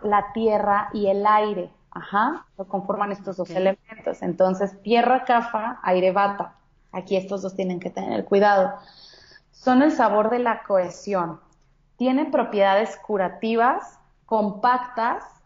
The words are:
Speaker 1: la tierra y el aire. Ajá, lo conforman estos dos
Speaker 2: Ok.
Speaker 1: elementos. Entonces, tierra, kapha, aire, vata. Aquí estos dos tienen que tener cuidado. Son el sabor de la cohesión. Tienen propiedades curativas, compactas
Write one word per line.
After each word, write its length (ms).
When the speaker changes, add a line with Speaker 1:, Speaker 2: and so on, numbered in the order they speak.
Speaker 1:
la 320
tierra 580
y 140
el 200
aire. 440
Ajá, 540
lo 80
conforman 460
estos 260
dos 120
Speaker 2:
Ok. 60
Speaker 1:
elementos. 640
Entonces, 600
tierra, 420
kapha, 580
aire, 300
vata. 420
Aquí 240
estos 260
dos 140
tienen 240
que 80
tener 380
cuidado. 480
Son 320
el 100
sabor 360
de 120
la 240
cohesión. 760
Tienen 340
propiedades 680
curativas, 1000
compactas 960